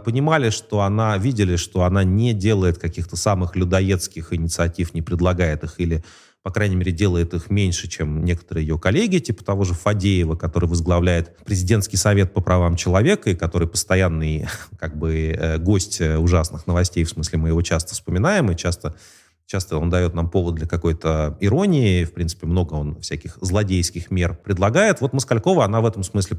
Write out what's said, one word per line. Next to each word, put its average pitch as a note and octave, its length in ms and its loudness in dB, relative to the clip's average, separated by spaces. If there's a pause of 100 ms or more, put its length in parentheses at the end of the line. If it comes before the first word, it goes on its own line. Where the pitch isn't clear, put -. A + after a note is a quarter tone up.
понимали, C3+ 460 2
что G#2 300 -2
она, G#2 380 2
видели, G2+ 360 2
что F2 300 0
она F#2+ 180 4
не G#2+ 300 2
делает F#2+ 460 2
каких-то E2+ 360 -6
самых F#2 400 0
людоедских F#2 760 0
инициатив, E2+ 600 -2
не E2 100 -4
предлагает F2 600 0
их D#2 160 -10
или, E2 240 -2 (400)
по F#2+ 80 -8
крайней G2 240 0
мере, F2+ 160 0
делает E2+ 420 0
их E2+ 160 -6
меньше, G2 380 0
чем D#2 380 -4
некоторые E2+ 420 -2
ее D#2 100 0
коллеги, F3+ 420 0
типа - 260 -4
того G2+ 180 -2
же F2+ 120 0
Фадеева, F#2 600 0
который E2 340 -2
возглавляет F2 760 0
Президентский G2 520 0
совет G2 380 2
по - 60 0
правам F2 340 2
человека G#2+ 560 2
и E2+ 60 0
который E2 320 0
постоянный, D#2+ 800 0 (140)
<laughs> - 180 -20
как E2 180 -8
бы, D#2+ 400 -2
э, D#2+ 200 -2
гость, F#2+ 420 0
э, D#2 180 0
ужасных E2 480 0
новостей, F2 380 0
в D#2 60 -4
смысле, D#2+ 280 -4
мы D#2+ 120 0
его E2+ 120 2
часто E2 320 -2
вспоминаем, A2+ 560 0
и E2 60 0
часто, E2 400 -6 (500)
часто F2 320 -4
он E2+ 120 0
дает F2 240 0
нам E2+ 160 -2
повод F2 260 0
для D#2 100 -4
какой-то D#2+ 720 -2
иронии, A#2 640 2
в D#2+ 80 -6
принципе, E2 340 -6
много E2 280 0
он D2 260 -6
всяких - 400 -10
злодейских F#2 680 -2
мер F2 240 0
предлагает. G#2+ 680 2
Вот C3 120 -2
Москалькова, C#3 520 2
она G#2+ 160 2
в A2+ 60 2
этом G2 160 -2
смысле F2+ 360 -2